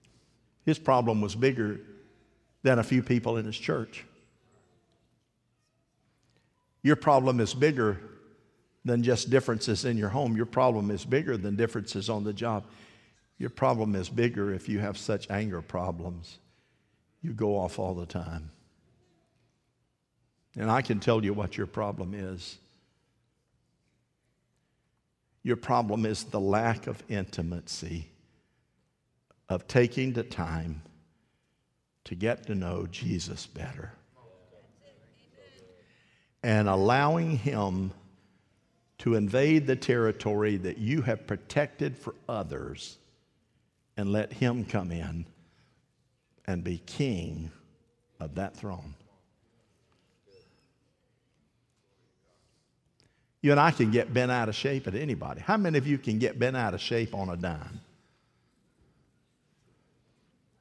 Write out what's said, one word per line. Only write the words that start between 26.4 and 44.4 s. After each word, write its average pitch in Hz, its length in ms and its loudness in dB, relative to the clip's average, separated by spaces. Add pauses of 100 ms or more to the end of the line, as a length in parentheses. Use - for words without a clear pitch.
of 110 220 -8
intimacy, 85 960 -6 (1400)
of 90 180 -4
taking 127 460 2
the 117 100 -2
time 82 580 -6 (1200)
to - 100 -10
get 104 320 -2
to 107 80 -4
know 90 340 -2
Jesus - 560 -6
better - 460 -12 (2500)
and 107 260 4
allowing 143 680 2
him 98 540 -2 (1080)
to 117 160 2
invade 135 520 4
the 131 80 4
territory 107 840 2
that 90 200 -4
you 123 240 0
have 110 260 -2
protected 139 680 -2
for - 180 -12 (140)
others 78 680 -8 (1000)
and 101 140 0
let 107 220 0
him 120 320 0